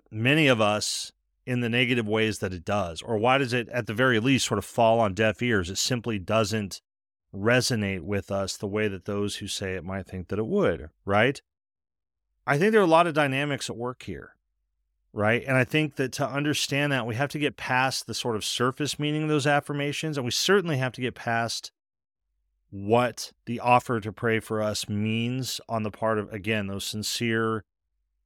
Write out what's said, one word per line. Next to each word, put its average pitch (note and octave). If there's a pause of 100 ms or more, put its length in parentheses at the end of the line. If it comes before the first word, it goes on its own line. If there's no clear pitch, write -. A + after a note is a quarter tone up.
(100)
many C3+
of A#2+
us G#2 (340)
in B2
the A#2+
negative A#2+
ways A2
that F#2+
it F2
does? F#2
Or A2+
why B2
does B2+
it, A#2+
at A#2+
the A2+
very B2
least, B2+
sort G#2+
of G2
fall A2+
on G#2+
deaf A2
ears? G2+
It F#2+
simply A#2
doesn't G#2 (520)
resonate G#2
with G2
us G2
the A2
way G#2
that F#2+
those G2+
who G#2
say F#2+
it F2
might F#2+
think F#2
that G2
it A2
would, F#2+ (140)
right? A2 (1040)
I C#3+
think G#3
there A3
are G3
a E3+
lot E3
of D#3+
dynamics C#3+
at G#2+
work B2
here, D2 (800)
right? A2
And C3
I B2+
think D3+
that C3
to C3+
understand C#3+
that, B2+
we A2+
have C3+
to D#3+
get C#3+
past C3
the A2+
sort A#2+
of G2+
surface C3
meaning D3
of D#3
those D3+
affirmations, D3
and B2
we A#2+
certainly F3
have C3
to -
get B2
past A#2 (1000)
what A2 (160)
the A#2
offer A#2+
to G#2
pray A2+
for G#2+
us G#2+
means A2+
on A2+
the G#2
part A2
of, G#2
again, G#2+
those G2
sincere, A2+ (640)